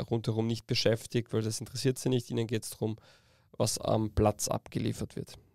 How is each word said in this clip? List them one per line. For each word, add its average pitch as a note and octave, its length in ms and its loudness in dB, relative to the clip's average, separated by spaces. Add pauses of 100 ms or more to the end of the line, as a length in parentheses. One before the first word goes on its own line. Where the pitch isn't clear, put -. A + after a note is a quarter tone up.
(120)
rundherum A2+ 340 2
nicht A#2 220 -2
beschäftigt, A2+ 680 2
weil A2+ 80 2
das A2 200 -2
interessiert B2+ 360 -2
sie - 120 -2
nicht. B2+ 200 0
Ihnen A#2 160 0
geht's A2 260 -4
drum, A2 260 -4 (600)
was A2 220 2
am A2 320 2
Platz - 380 2
abgeliefert - 640 -4
wird. - 180 -12 (220)